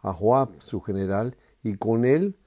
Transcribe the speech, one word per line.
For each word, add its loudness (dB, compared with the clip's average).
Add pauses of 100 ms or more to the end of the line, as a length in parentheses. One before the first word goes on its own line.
a -4
Joab, 0
su -8
general, -4 (260)
y -4
con 0
él 2